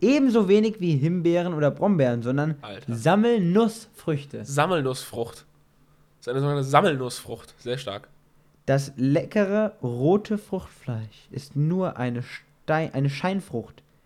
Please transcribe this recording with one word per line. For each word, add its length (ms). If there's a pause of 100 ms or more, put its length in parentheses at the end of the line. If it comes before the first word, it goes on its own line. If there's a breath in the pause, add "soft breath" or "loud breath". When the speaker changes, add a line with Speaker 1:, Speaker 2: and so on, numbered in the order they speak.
Speaker 1:
ebenso 460
wenig 320
wie 180
Himbeeren 580
oder 160
Brombeeren, 520
sondern 380
Speaker 2:
Alter. 340
Speaker 1:
Sammelnussfrüchte. 1500
Speaker 2:
Sammelnussfrucht. 1000 (760)
Das 80
ist 20
eine 100
sogenannte 300
Sammelnussfrucht. 880
Sehr 180
stark. 300 (580)
Speaker 1:
Das 320
leckere 840
rote 560
Fruchtfleisch 920
ist 240
nur 420
eine 260
Stein-, 680
eine 160
Scheinfrucht, 720 (240)